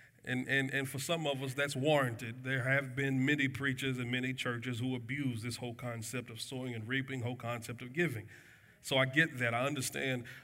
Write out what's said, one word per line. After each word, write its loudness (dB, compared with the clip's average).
and, -2
and, 2
and 0
for -6
some 0
of 0
us, -4
that's 0
warranted. 2
There 0
have 2
been 4
many 4
preachers 0
and -2
many 0
churches -2
who 0
abuse -2
this -4
whole -6
concept -6
of -10
sowing -6
and -6
reaping, 0
whole -2
concept -6
of -10
giving. 0
So 0
I 6
get 4
that. 2
I 2
understand -2